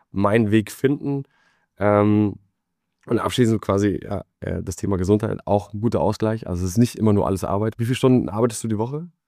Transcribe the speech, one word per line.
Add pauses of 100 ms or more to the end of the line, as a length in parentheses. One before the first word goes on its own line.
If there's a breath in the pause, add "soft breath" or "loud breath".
(100)
meinen
Weg
finden. (560)
Ähm, (720)
und
abschließend
quasi,
ja, (160)
äh,
das
Thema
Gesundheit,
auch
ein
guter
Ausgleich.
Also
es
ist
nicht
immer
nur
alles
Arbeit.
Wie
viele
Stunden
arbeitest
du
die
Woche? (200)